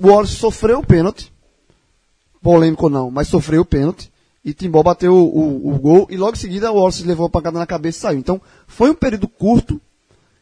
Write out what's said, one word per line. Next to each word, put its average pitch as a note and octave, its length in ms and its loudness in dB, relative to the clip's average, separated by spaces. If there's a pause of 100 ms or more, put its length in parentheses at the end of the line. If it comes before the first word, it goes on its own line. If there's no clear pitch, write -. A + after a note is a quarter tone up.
o F#3 80 4
Wallace G3+ 260 4
sofreu A3+ 460 -2
o D4+ 60 -8
pênalti, F3+ 460 0 (1120)
polêmico E3 420 2
ou D#3 60 2
não, C3 200 -4
mas C#3 180 -4
sofreu D#3+ 340 0
o - 20 -12
pênalti, D3+ 460 -4 (340)
e D3 80 -8
Timbó D#3+ 300 2
bateu F3+ 320 2
o, D#3 540 2
o, C#3+ 60 -2
o C#3 40 -2
gol, D#3 320 4
e F#3+ 60 -10
logo G3 160 -2
em - 80 -12
seguida G3+ 320 -6
o G#3+ 40 0
Wallace F#3 280 0
levou E3+ 220 -2
a C#3+ 40 -6
pancada E3 280 -4
na E3+ 80 -6
cabeça E3 320 -8
e - 20 -18
saiu. D#3 180 -4
Então, F3 220 -4 (260)
foi B3 240 0
um D#4+ 40 0
período G#3+ 340 -4
curto A#3 520 -2 (600)